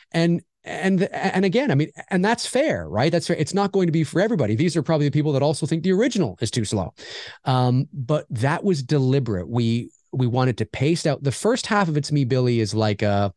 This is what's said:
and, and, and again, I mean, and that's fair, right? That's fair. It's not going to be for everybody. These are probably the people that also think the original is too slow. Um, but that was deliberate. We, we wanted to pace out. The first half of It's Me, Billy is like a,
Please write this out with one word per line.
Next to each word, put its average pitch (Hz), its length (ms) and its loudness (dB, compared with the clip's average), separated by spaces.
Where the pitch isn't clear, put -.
and, 170 300 2
and, 175 400 0
and 185 400 -2
again, 220 260 2
I 135 60 2
mean, 151 160 0
and 185 140 2
that's 226 200 0
fair, 185 440 -2
right? 117 240 0
That's 170 160 0
fair. 175 80 0
It's - 180 -2
not 196 160 0
going 190 160 2
to 160 60 0
be 160 100 2
for 156 180 -2
everybody. 160 360 2
These 160 200 0
are 156 60 2
probably 147 240 2
the 143 60 0
people 151 200 0
that 131 100 0
also 151 220 0
think 160 200 -2
the 190 80 2
original 190 480 0
is 113 100 -2
too 113 140 -2
slow. 95 280 -2
Um, 127 480 2
but 147 380 -4
that 139 340 -2
was 180 180 0
deliberate. 127 640 0
We, 117 420 -2
we 131 140 0
wanted 127 320 0
to 110 80 -4
pace 160 400 -2
out. 143 160 -2
The 139 80 0
first - 380 -2
half 208 200 2
of 151 80 0
It's 143 140 -2
Me, 143 140 2
Billy 123 340 2
is 110 160 0
like 107 280 0
a, 101 340 2